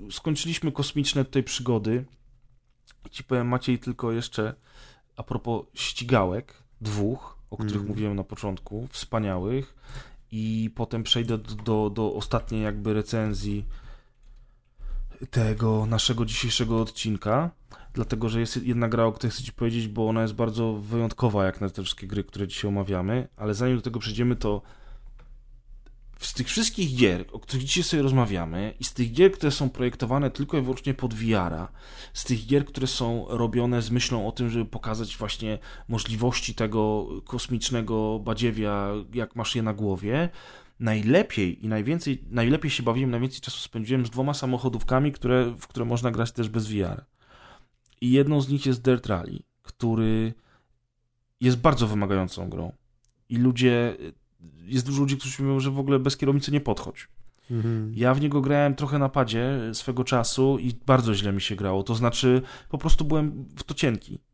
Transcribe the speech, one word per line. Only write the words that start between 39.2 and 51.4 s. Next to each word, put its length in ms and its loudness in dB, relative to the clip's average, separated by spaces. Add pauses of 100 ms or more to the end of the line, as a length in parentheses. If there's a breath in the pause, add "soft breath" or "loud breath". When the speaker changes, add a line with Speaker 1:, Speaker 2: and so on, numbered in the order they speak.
Speaker 1:
masz 200 -4
je 60 0
na 120 0
głowie, 540 0 (520 soft breath)
najlepiej 840 2
i 40 -2
najwięcej, 600 -2
najlepiej 400 2
się 120 -2
bawiłem, 280 2
najwięcej 300 -2
czasu 200 -10
spędziłem 460 -2
z 40 -6
dwoma 240 0
samochodówkami, 760 2
które, 460 2
w 80 -16
które 180 -6
można 260 0
grać 220 -2
też 160 -2
bez 180 0
V 240 0
R. 140 -8 (960 soft breath)
I 120 4
jedną 280 6
z 80 -2
nich 180 0
jest 160 2
Dirt 240 4
Rally, 320 -2 (240)
który 720 0 (1040)